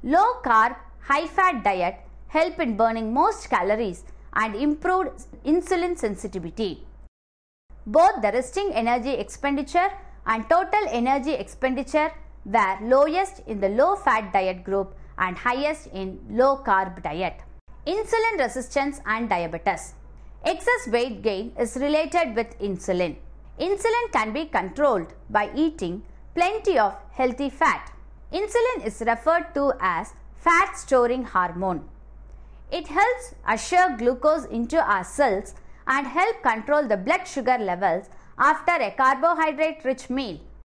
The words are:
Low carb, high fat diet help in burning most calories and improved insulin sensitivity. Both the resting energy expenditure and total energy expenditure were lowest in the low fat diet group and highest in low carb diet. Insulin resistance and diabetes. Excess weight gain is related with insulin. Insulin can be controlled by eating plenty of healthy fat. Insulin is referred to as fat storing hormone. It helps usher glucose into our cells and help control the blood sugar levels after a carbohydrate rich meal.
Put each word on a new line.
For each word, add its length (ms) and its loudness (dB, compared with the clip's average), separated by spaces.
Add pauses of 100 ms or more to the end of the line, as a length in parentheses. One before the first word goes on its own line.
Low 400 2
carb, 340 4 (240)
high 260 0
fat 360 2
diet 340 0 (320)
help 300 2
in 180 0
burning 380 2
most 340 2
calories 560 0 (300)
and 220 0
improved 680 0 (180)
insulin 520 2
sensitivity. 920 -6 (1000)
Both 360 4
the 100 2
resting 400 -2
energy 380 0
expenditure 800 0 (360)
and 220 -2
total 400 2
energy 440 0
expenditure 800 -2 (320)
were 380 2
lowest 640 2
in 140 -6
the 80 2
low 280 4
fat 360 0
diet 320 0
group 300 -2 (240)
and 180 -2
highest 520 -2
in 300 -8 (120)
low 280 4
carb 440 0
diet. 380 -6 (460)
Insulin 520 0
resistance 680 -2
and 220 -2
diabetes. 680 -2 (500)
Excess 440 0
weight 340 -2
gain 360 -2
is 180 -2
related 600 0
with 240 -4
insulin. 560 -2 (440)
Insulin 520 0
can 200 0
be 140 -4
controlled 680 0 (160)
by 260 0
eating 480 -2 (320)
plenty 440 2
of 180 2 (140)
healthy 400 -2
fat. 420 0 (400)
Insulin 540 0
is 200 -6
referred 480 2
to 260 2
as 340 -2 (220)
fat 400 4
storing 480 2
hormone. 640 -2 (800)
It 180 -6
helps 460 0 (120)
usher 520 2
glucose 480 2
into 340 0
our 240 2
cells 500 0 (320)
and 200 0
help 360 0
control 460 0
the 80 2
blood 300 0
sugar 320 0
levels 480 0 (320)
after 340 4
a 200 0
carbohydrate 920 2
rich 240 -4
meal. 320 -4 (320)